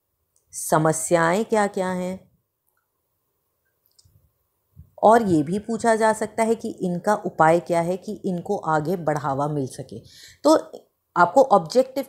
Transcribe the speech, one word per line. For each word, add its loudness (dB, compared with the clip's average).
समस्याएं 0
क्या-क्या -2
हैं, -6
और 6
ये 2
भी -4
पूछा -2
जा 2
सकता -4
है 0
कि -10
इनका -2
उपाय 2
क्या -2
है -4
कि -12
इनको -4
आगे -2
बढ़ावा -4
मिल -4
सके। -16
तो 6
आपको 6
ऑब्जेक्टिव 2